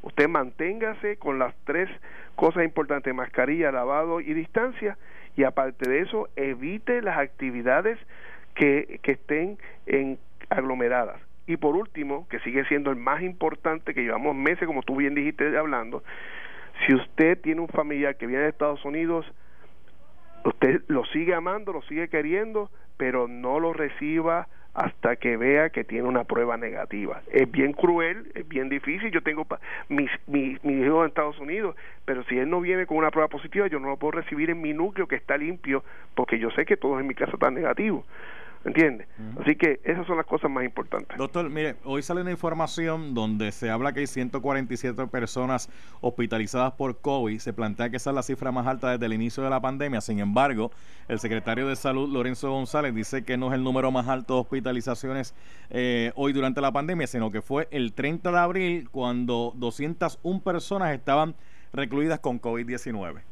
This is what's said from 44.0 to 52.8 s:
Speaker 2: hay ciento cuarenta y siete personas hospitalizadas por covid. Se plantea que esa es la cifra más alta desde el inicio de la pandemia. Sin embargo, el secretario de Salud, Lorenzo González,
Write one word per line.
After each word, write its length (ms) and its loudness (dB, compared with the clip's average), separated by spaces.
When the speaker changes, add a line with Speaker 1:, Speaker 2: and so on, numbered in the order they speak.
Speaker 2:
hay 60 0
ciento 340 -2
cuarenta 320 0
y 20 -2
siete 320 -2
personas 600 -2
hospitalizadas 720 2
por 260 -2
covid. 400 0
Se 140 -4
plantea 360 0
que 60 -4
esa 140 -2
es 80 2
la 40 2
cifra 300 -2
más 160 0
alta 240 0
desde 140 0
el 80 0
inicio 300 0
de 60 0
la 120 2
pandemia. 400 0
Sin 180 -2
embargo, 520 4
el 120 0
secretario 500 0
de 80 -2
Salud, 340 0
Lorenzo 400 0
González, 420 0